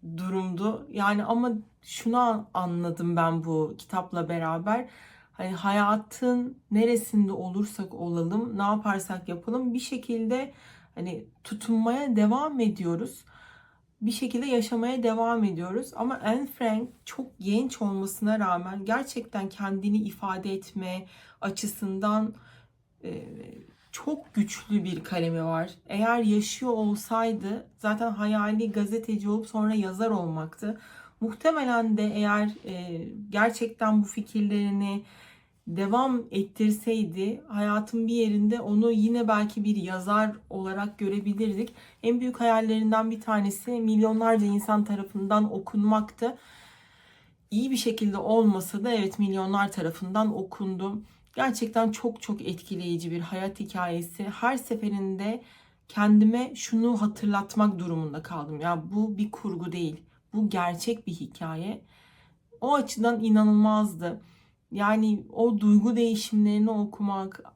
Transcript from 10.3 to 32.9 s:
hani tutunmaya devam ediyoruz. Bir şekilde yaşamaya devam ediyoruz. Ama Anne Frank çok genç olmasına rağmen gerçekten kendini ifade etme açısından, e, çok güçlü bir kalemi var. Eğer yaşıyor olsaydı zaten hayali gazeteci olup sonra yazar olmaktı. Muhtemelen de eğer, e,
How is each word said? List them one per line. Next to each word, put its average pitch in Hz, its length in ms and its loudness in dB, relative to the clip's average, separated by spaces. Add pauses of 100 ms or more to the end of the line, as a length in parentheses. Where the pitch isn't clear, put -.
hani 180 300 -8 (200)
tutunmaya 226 720 0
devam 254 440 2
ediyoruz. 180 640 -2 (760)
Bir 220 100 -2
şekilde 247 360 -2
yaşamaya 240 560 0
devam 226 420 2
ediyoruz. 190 520 -2
Ama 247 280 -4
Anne 247 220 0
Frank 233 420 -2 (160)
çok - 340 -12
genç 220 440 0
olmasına 196 560 -2
rağmen 185 460 -2
gerçekten 220 640 -4
kendini 196 480 -2
ifade 196 560 -4
etme 190 540 -8 (340)
açısından, 208 960 -2 (680)
e, - 200 -10 (680)
çok - 420 -8
güçlü 208 500 0
bir 175 200 -6
kalemi 165 400 -2
var. 165 260 -2 (160)
Eğer 226 320 2
yaşıyor 214 540 2
olsaydı 220 960 -2 (120)
zaten 214 320 0
hayali 214 600 0
gazeteci 208 560 -2
olup 220 180 0
sonra 214 280 0
yazar 202 360 0
olmaktı. 175 680 -4 (400)
Muhtemelen 233 760 2
de 214 80 2 (100)
eğer, 208 360 2 (140)
e, 180 400 -8 (260)